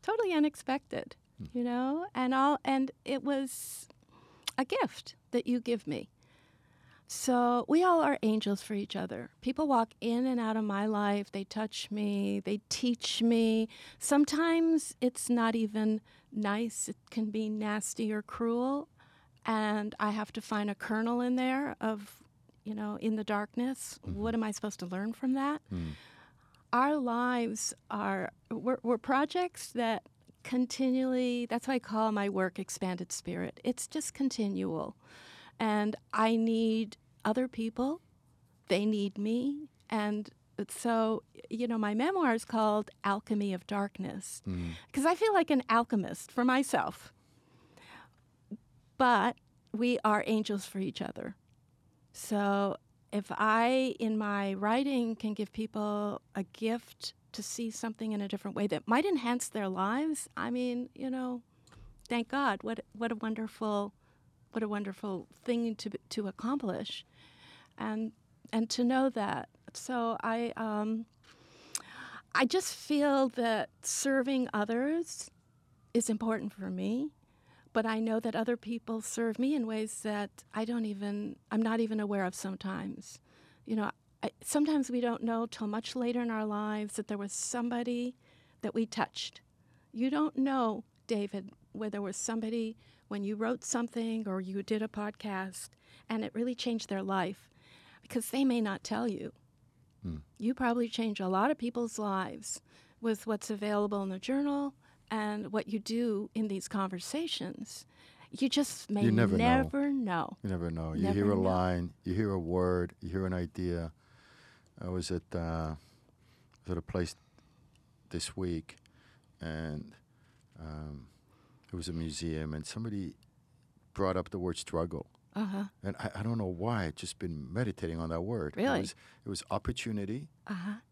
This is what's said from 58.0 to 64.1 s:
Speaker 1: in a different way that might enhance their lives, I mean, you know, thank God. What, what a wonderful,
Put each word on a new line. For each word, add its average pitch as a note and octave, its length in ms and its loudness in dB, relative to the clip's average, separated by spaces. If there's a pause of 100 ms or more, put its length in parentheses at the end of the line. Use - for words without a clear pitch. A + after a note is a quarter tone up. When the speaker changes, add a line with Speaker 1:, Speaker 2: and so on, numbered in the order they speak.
Speaker 1:
in G#3 100 -2
a G3+ 60 -4
different G3 280 -6
way G3+ 120 2
that D3+ 200 -2
might B3+ 180 6
enhance B3 440 0
their G#3 180 -2
lives, A3+ 720 -2
I A#3+ 140 -2
mean, B3 420 -2
you C4 160 -6
know, B3+ 320 -4 (640)
thank A#3+ 220 0
God. C4 320 2
What, A3 200 -4 (120)
what A3+ 180 -2
a A#3 40 0
wonderful, G#3+ 760 -2 (580)